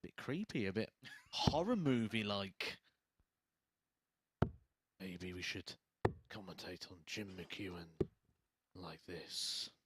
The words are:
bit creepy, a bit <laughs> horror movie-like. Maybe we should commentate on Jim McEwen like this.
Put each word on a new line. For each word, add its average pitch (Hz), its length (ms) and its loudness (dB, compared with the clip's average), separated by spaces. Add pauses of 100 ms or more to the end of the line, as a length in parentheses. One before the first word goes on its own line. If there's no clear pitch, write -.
bit - 160 -10
creepy, 139 500 0
a 95 60 2
bit 107 180 2 (200)
<laughs> - 180 -18
horror 185 460 6
movie-like. 110 1000 2 (2250)
Maybe 90 340 -6
we 90 80 -8
should - 320 -6 (560)
commentate 92 640 -10
on 92 140 -14
Jim 98 320 -6
McEwen 87 720 -4 (680)
like 85 320 -10
this. - 600 -2 (160)